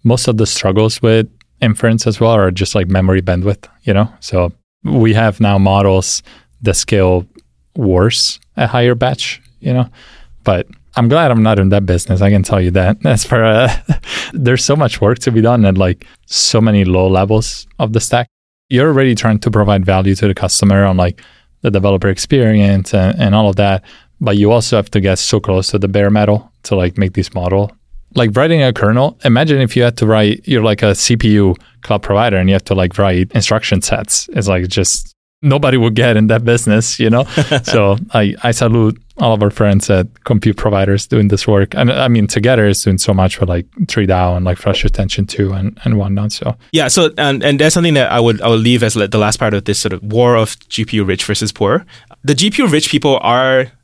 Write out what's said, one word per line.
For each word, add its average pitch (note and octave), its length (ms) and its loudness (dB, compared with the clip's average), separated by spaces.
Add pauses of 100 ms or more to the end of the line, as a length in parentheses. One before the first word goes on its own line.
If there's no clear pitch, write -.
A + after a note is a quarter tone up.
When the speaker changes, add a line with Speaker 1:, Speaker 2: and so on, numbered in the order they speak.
Speaker 1:
most A#2+ 240 0
of A2 80 0
the G#2+ 80 2
struggles G#2+ 560 -2
with A2+ 260 2 (320)
inference A2+ 480 0
as G#2+ 140 -2
well A2+ 100 4
are G2+ 200 0
just, F#2+ 220 -4
like, F#2 140 -2
memory F#2 340 2
bandwidth, F#2 460 -4 (160)
you G#2+ 100 -2
know? G#2 140 2 (140)
So F2 320 -2 (320)
we A2+ 280 2
have A2 280 0
now G2+ 160 2
models G2 680 0 (380)
that F#2 140 0
scale F#2 500 0 (500)
worse G2+ 640 0 (180)
at A#2+ 120 -2
higher B2 260 0
batch, B2 460 -6 (180)
you B2+ 140 -4
know? B2 160 -2 (540)
But G#2+ 240 -2 (280)
I'm A#2+ 120 2
glad D3 240 2
I'm A2+ 120 2
not A2 160 2
in F#2+ 100 2
that G2 160 2
business. F#2 360 -2
I G2+ 80 4
can G2+ 140 2
tell G2 160 -2
you F2+ 120 0
that. F#2 300 0
<laughs> - 40 -8
As B2 180 0
for, A#2 200 0
uh, A2 260 2 (360)
<laughs> - 280 -12
there's B2 300 0
so C#3 120 0
much C#3+ 260 -2
work A2+ 180 0
to C3 120 -2
be A2 100 2
done A#2 240 4
at, F#2+ 120 2
like, F#2 280 -2 (200)
so - 360 -2
many G#2 220 2
low F#2 240 2
levels G2 600 0 (120)
of A2 140 -2
the A#2 60 0
stack. A#2+ 280 -2 (420)
You're B2+ 180 2
already C3+ 280 2
trying G#2+ 240 0
to A2+ 120 -2
provide G2+ 340 2
value F#2+ 300 2
to G#2 120 -2
the F#2+ 60 0
customer G2 520 2
on, F#2 120 0
like, F2+ 240 -2 (400)
the A#2 100 -2
developer G2 380 0
experience G2+ 840 2
and, F#2+ 260 0
and G#2 160 2
all G#2+ 140 2
of F#2+ 80 -2
that, G2 260 0 (360)
but G2+ 180 0
you G#2 140 4
also A#2 240 0
have G2+ 160 -2
to G#2 80 0
get F#2+ 200 0
so - 200 -2
close F#2+ 300 -2
to G2+ 100 -2
the F#2+ 80 -2
bare G2+ 220 0
metal G#2 420 0 (120)
to, - 120 -4
like, F2+ 220 -2
make F#2+ 160 -2
this F#2 200 -6
model. F#2+ 380 -2 (440)
Like, A2+ 200 0
writing D#3 260 2
a B2+ 120 0
kernel, A#2+ 500 0
imagine C#3 380 2
if A#2 160 -2
you B2 60 4
had A#2+ 140 0
to A2+ 100 0
write, G#2+ 380 2
you're, A2 180 0
like, G#2+ 200 0
a G2+ 120 2
C - 200 0
P A2+ 180 0
U G2 220 2 (260)
cloud G#2 220 -4
provider G2+ 340 0
and F#2 120 2
you G2 60 4
have F#2 100 -2
to, G2 100 -2
like, F2+ 220 -2
write F#2 360 0
instruction G#2+ 480 -2
sets. - 520 -4
It's, G2+ 140 -2
like, F#2 200 0
just - 480 -4 (280)
nobody C#3 340 2
would A2+ 180 0
get A#2 220 2
in G#2+ 100 2
that A2+ 160 0
business, A#2 560 0
you A2+ 100 0
know? A#2+ 140 2
Speaker 2:
<laughs> D3 400 -2
Speaker 1:
So G2+ 340 0 (160)
I, G#2 300 0
I A#2+ 80 0
salute A2+ 500 0 (160)
all A#2 160 0
of G#2 80 -2
our G2+ 80 2
friends G2+ 400 0
at F#2 180 2 (180)
compute G#2+ 320 0
providers G2 500 0
doing G#2+ 220 2
this G2+ 180 -2
work. G2+ 260 2
And A#2+ 180 0
I C3 180 0
mean, A2 180 2
Together A2 400 2
is G2 160 0
doing F#2+ 160 0
so - 140 -2
much F#2 240 0
for, G2 100 0
like, F2 180 -4 (220)
three G#2 180 -2
dao F2+ 300 0
and, F2+ 100 -2
like, F2+ 120 -2
Flash - 260 -4
Attention G2 420 -2
two G2 280 -4
and, F#2+ 320 -6
and A2+ 120 0
whatnot, G2+ 360 -4
so. - 220 -8 (180)
Speaker 2:
Yeah, D3+ 160 0
so, D#3+ 280 0
and, C#3 260 -2
and C#3+ 160 0
that's D#3 140 2
something E3+ 220 0
that C3 160 0
I A#2+ 80 0
would, A2+ 220 0
I G#2+ 80 0
would A2+ 100 2
leave A#2 240 2
as, A2 140 -2
like, G2+ 140 -2
the A2+ 80 -2
last G#2 180 -2
part G#2+ 160 -2
of G2 120 -4
this G2+ 140 -4
sort G2+ 140 -4
of F#2 100 -12
war A#2+ 320 2
of A2 220 -2 (100)
G - 180 -6
P A2 120 -6
U G2+ 80 0
rich F#2 180 -4
versus G#2 300 -4
poor. G#2+ 320 -2 (400)
The C#3+ 100 0
G F#3+ 160 -2
P C#4+ 100 -2
U A#3 60 2
rich D#3 220 0
people C#3+ 320 0
are C3 500 0 (120)